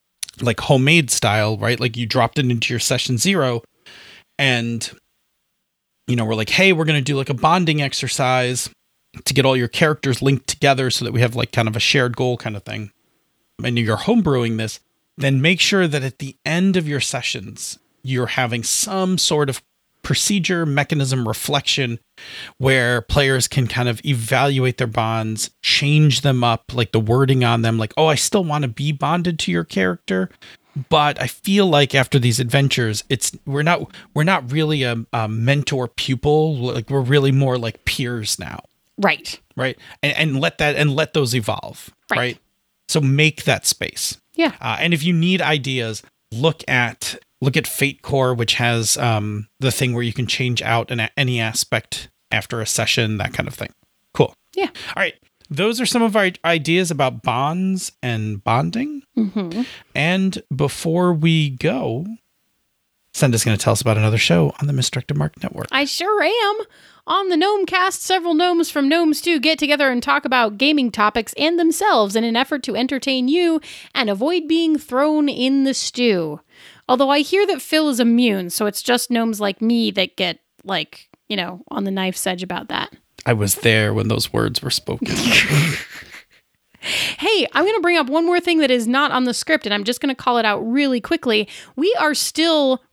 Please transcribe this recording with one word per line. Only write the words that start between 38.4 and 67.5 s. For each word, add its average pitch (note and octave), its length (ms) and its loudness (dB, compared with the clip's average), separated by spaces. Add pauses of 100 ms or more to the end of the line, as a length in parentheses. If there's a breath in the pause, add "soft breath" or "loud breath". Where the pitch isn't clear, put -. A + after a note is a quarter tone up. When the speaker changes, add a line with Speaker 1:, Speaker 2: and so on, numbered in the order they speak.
Speaker 2:
Right. F#3+ 400 0 (200)
Speaker 1:
Right. B2+ 200 -2 (240 loud breath)
And, C#3+ 140 0
and D3 240 0
let E3 200 -2
that, D3 180 0
and D3 180 2
let D#3 180 -2
those C3 220 2
evolve. - 560 -6 (180)
Speaker 2:
Right. - 80 -2
Speaker 1:
Right. A#2+ 200 -2 (500)
So D#3+ 140 0
make D3 420 2
that A2+ 220 0
space. - 520 -6 (180)
Speaker 2:
Yeah. D#4+ 260 0
Speaker 1:
Uh, A#2 180 -4
and E3 140 2
if D3+ 100 0
you F3 80 2
need F3 300 2
ideas, C3 600 -2 (300)
look D3 360 0
at, B2 480 -2 (260)
look C3 140 0
at D3 120 0
Fate - 340 -4
Core, C3 320 0
which A#2 220 -2
has, A#2 420 0
um, G#2+ 500 0 (120)
the C3 120 0
thing B2 220 -2
where A#2+ 100 -2
you A#2 100 -2
can B2 120 -2
change B2 360 -2
out A2+ 280 -2
an, A#2 260 -2
any B2+ 240 0
aspect - 680 -4 (220)
after A2+ 280 -4
a A2 60 -6
session, A2 520 0
that - 160 -4
kind - 140 -4
of - 60 -10
thing. - 160 -12 (440)
Cool. - 200 2 (220)
Speaker 2:
Yeah. F#4+ 140 -2 (260 loud breath)
Speaker 1:
All - 60 -4
right. F3+ 140 -4 (340)
Those G#3 300 -2
are B3+ 60 -2
some A#3+ 160 0
of A3 140 2
our F#3+ 160 2 (120)
ideas E3 460 2
about C3 320 -2
bonds E3+ 720 -2 (100)
and G#2+ 420 -4
bonding. A3 600 -2 (120)
Speaker 2:
Mm-hmm. G3 460 -2 (320 loud breath)
Speaker 1:
And F3+ 480 0 (120)
before E3 600 0
we D#3+ 380 2
go, D3+ 560 -4 (1080)
Senda's A#2+ 320 2
gonna A2 120 2
tell A2 160 0
us A2 80 0
about A2 160 2
another A2 200 2
show D#3+ 420 2
on C#3+ 80 -2
the D3 60 0
Misdirected C3 420 -2
Mark D3 260 -4
Network. - 300 -8
Speaker 2:
I C#4 140 0
sure F#4+ 380 0
am. G#4 420 0 (420 soft breath)
On F#4+ 220 0
the F4 80 2
Gnomecast, F#4+ 640 0